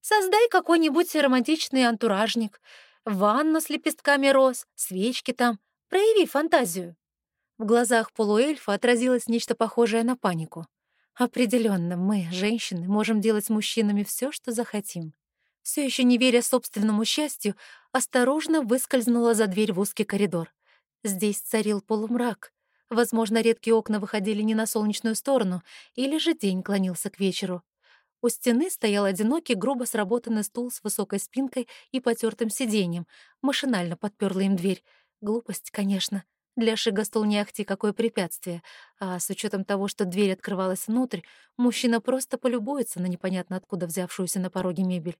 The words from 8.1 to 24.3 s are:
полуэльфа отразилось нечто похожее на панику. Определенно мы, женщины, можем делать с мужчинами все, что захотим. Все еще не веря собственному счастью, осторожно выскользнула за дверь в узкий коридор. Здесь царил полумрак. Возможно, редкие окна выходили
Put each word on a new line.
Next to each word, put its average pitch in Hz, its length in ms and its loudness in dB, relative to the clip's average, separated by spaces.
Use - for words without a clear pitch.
полуэльфа 220 640 0
отразилось 240 540 2
нечто 233 260 -2
похожее 226 480 2
на 247 140 0
панику. 165 500 -4
Определенно 220 800 0
мы, 185 360 0
женщины, 185 560 -2
можем 214 320 2
делать 214 260 0
с - 40 -4
мужчинами 208 520 0
все, 254 300 -6
что - 200 -10
захотим. 202 640 -6
Все - 200 -4
еще 262 200 -2
не 247 160 6
веря 240 240 4
собственному 220 640 0
счастью, 277 500 -2
осторожно 269 680 2
выскользнула 240 720 2
за 214 120 2
дверь 208 260 0
в 175 60 -2
узкий 202 260 -2
коридор. 175 480 -2
Здесь 202 340 -2
царил 214 420 -2
полумрак. 226 720 -4
Возможно, 226 460 2
редкие 226 340 2
окна 214 240 0
выходили 208 440 -2